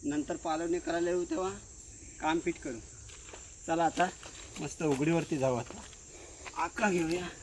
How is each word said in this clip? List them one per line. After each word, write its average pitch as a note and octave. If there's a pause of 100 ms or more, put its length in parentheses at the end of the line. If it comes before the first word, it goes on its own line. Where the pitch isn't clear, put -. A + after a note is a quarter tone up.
नंतर D3+
पालवणी E3+
करायला E3+
येऊ F3+
तेव्हा D#4+ (720)
काम E3+
फिट E3+
करू. B2 (880)
चला, E3
आता - (520)
मस्त D3+
उघडीवरती D3+
जाऊ. C3
आता - (760)
आका D4+
घेऊया. F3 (180)